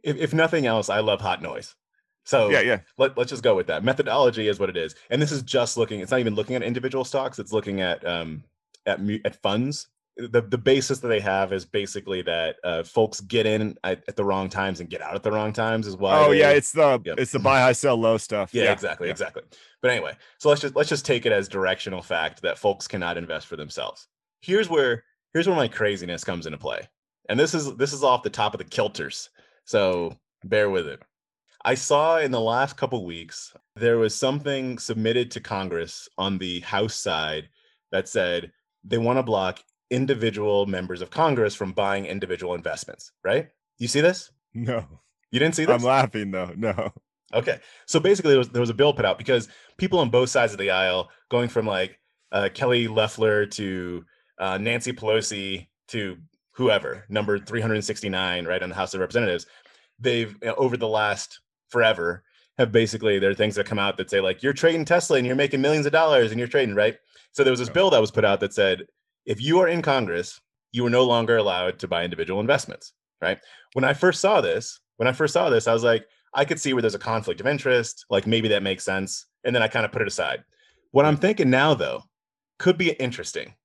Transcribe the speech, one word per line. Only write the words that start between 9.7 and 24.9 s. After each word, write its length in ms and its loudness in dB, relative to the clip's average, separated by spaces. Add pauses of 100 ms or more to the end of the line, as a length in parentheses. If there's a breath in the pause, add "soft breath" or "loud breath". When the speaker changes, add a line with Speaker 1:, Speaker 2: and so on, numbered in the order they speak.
Speaker 1:
The, 240 0
the 160 -4
basis 420 2
that 80 -4
they 120 2
have 340 0
is 100 -6
basically 580 -6
that, 400 -4
uh, 220 -2
folks 380 0
get 240 0
in 360 0
at, 240 -4
at 80 -12
the 100 -2
wrong 260 -2
times 300 -4
and 100 -14
get 100 -10
out 160 -10
at 60 -8
the 100 -2
wrong 220 -2
times 320 0
is 100 -8
why 260 4
Speaker 2:
Oh, 80 8
Speaker 1:
they 100 6
Speaker 2:
yeah, 100 8
it's 200 4
the, 320 4
Speaker 1:
Yep. 160 -6
Speaker 2:
it's 140 -2
the 60 -2
buy 220 4
high, 120 6
sell 240 2
low 220 2
stuff. 340 -4
Speaker 1:
Yeah, 120 0
Speaker 2:
Yeah, 80 4
Speaker 1:
exactly, 360 -4
Speaker 2:
yeah. 40 -4
Speaker 1:
exactly. 300 -8 (380 soft breath)
But 100 2
anyway, 240 -4 (240 soft breath)
so 120 2
let's 100 4
just, 160 -4
let's 140 2
just 160 -2
take 180 0
it 80 2
as 160 0
directional 540 -4
fact 400 -6
that 160 -2
folks 280 -2
cannot 300 -6
invest 300 -8
for 100 -12
themselves. 500 -12 (360)
Here's 260 0
where, 340 2 (300)